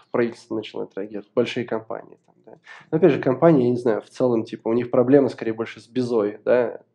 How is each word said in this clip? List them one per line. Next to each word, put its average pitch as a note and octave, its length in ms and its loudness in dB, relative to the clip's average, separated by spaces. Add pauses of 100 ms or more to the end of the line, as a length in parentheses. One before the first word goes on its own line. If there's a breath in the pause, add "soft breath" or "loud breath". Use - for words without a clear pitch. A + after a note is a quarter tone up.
(100)
правительство A#2 440 -4
начало G#2+ 280 -8
на G2+ 40 -10
это - 140 -12
реагировать, G#2 340 -12
большие A#2+ 320 -2
компании - 600 -10
там, - 80 -20 (120)
да. - 120 -20 (320 loud breath)
Но D#3+ 80 0
опять E3 140 6
же, B2+ 80 -2
компании, C3+ 440 4
я B2 60 2
не B2 60 0
знаю, A#2 260 0
в - 80 -18
целом, A#2+ 340 0
типа, - 240 -10
у A2+ 60 0
них A#2+ 160 -2
проблема B2+ 380 4
скорее A2 260 -6
больше A2 260 -10
с - 80 -20
безой, A2+ 560 -2
да. A#2+ 360 0 (140)